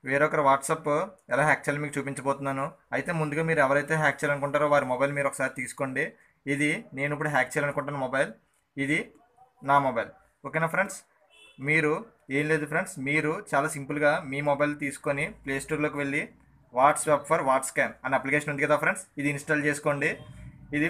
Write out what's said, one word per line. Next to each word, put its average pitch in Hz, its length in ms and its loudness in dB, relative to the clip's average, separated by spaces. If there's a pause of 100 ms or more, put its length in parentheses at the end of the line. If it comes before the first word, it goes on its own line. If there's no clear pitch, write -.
వేరొకరు 147 400 4
WhatsApp 139 380 2 (480)
ఎలా 135 140 4
హ్యాక్ 139 160 2
చేయాలో 147 200 -2
మీకు 143 140 -6
చూపించబోతున్నాను. 135 680 -4 (300)
అయితే 139 240 -2
ముందుగా 151 300 0
మీరు 156 160 2
ఎవరైతే 143 360 2
హ్యాక్ 143 180 2
చేయాలనుకుంటారో 143 540 0
వారి 139 180 4
మొబైల్ 135 260 2
మీరు 139 140 0
ఒకసారి 131 280 -4
తీసుకోండి. 131 440 -4 (500)
ఇది 147 160 0 (280)
నేను 143 180 -2
ఇప్పుడు 151 200 -2
హ్యాక్ 127 180 2
చేయాలనుకుంటున్న 143 520 -2
మొబైల్, 135 260 0 (520)
ఇది 147 160 0 (720)
నా 139 60 6 (120)
మొబైల్. 117 240 -2 (360)
ఓకేనా 156 280 0
ఫ్రెండ్స్? 196 220 0 (720)
మీరు 151 240 4 (460)
ఏం 151 140 0
లేదు 151 180 0
ఫ్రెండ్స్, 180 240 -2 (140)
మీరు 151 220 2 (200)
చాలా 147 240 2
సింపుల్గా 147 360 0 (200)
మీ 139 180 -4
మొబైల్ 147 240 2 (120)
తీసుకొని 139 400 -4 (200)
ప్లే 135 200 -4
స్టోర్‌లోకి 147 380 -2
వెళ్ళి 139 200 -2 (500)
WhatsApp 143 560 4
for 165 100 4 (120)
WhatsApp 135 420 0 (120)
అనే 131 140 0
అప్లికేషన్ 147 340 0
ఉంది 139 140 0
కదా 147 160 4
ఫ్రెండ్స్, 190 220 0 (160)
ఇది 143 140 2
ఇన్‌స్టాల్ 147 340 0
చేసుకోండి. 143 420 0 (680)
ఇది 156 120 2